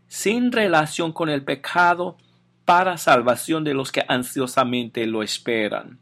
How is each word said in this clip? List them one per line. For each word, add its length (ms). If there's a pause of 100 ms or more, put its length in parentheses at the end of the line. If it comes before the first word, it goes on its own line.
sin 460
relación 600
con 160
el 140
pecado 760 (480)
para 340
salvación 640
de 100
los 160
que 160
ansiosamente 1000
lo 160
esperan. 800